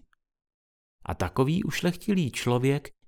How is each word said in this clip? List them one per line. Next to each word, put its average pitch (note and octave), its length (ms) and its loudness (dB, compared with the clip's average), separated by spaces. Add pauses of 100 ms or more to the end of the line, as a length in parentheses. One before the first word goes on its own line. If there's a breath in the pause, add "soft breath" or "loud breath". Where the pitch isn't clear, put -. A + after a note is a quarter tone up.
(1040)
A - 80 -2
takový C3+ 500 0
ušlechtilý F3 680 0
člověk C3 580 0 (180)